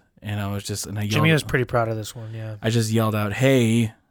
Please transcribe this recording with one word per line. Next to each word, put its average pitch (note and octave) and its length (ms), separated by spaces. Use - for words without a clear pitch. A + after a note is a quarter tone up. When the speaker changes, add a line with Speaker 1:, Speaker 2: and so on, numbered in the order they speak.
Speaker 1:
and G#2 180
I G2+ 120
was G2+ 120
just, - 220
and G#2 140
I G#2+ 40
yelled G#2 100
Speaker 2:
Jimmy D#3 180
was D3+ 120
Speaker 1:
out, - 60
Speaker 2:
pretty C3 160
proud A#2 220
of A2+ 80
this G#2+ 200
one, A2+ 180
yeah. A2 280
Speaker 1:
I A2+ 80
just A2+ 220
yelled A2 240
out, G#2 180
"Hey, A#2 600